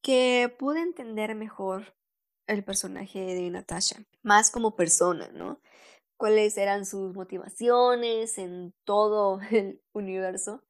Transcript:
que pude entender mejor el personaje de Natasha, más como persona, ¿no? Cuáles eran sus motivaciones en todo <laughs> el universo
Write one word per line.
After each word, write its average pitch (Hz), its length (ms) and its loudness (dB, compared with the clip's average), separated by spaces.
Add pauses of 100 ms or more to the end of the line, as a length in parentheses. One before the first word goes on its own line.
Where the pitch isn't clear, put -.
que 247 560 4
pude 294 220 -2
entender 226 540 -6
mejor 202 600 -8 (540)
el 202 160 -2
personaje 190 560 -8
de 180 300 -4
Natasha, - 540 -6 (180)
más 208 280 6
como 226 260 -2
persona, 170 560 2
¿no? 85 280 -10 (580)
Cuáles 214 400 4
eran 202 280 0
sus 190 280 -8
motivaciones 226 1200 0
en 180 340 -10 (120)
todo 208 560 2
<laughs> 208 100 -10
el 196 300 0 (140)
universo 190 760 -6